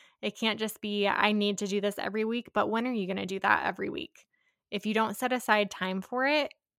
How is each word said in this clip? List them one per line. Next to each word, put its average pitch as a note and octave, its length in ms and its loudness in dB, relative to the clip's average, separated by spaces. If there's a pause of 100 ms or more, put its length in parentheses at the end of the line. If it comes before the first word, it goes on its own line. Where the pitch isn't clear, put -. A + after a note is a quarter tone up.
(220)
It G#3 160 -4
can't G#3+ 220 0
just A3 220 -4
be, G#3 260 0
"I G#3 240 4
need G#3 280 2
to G#3 80 -2
do G3 140 0
this G3+ 180 -2
every G#3+ 260 -2
week," A#3 280 -4
but, - 160 2
"When A3+ 180 0
are B3+ 60 -2
you G3 140 -2
gonna G3 180 -4
do F#3+ 140 -4
that - 260 4
every G3+ 240 -2
week?" - 360 -10 (460)
If G#3 140 -4
you G#3+ 80 0
don't A3 220 0
set B3 160 -2
aside G#3+ 380 2
time F#3 320 -4
for B3+ 240 -2
it, C#4+ 280 2 (260)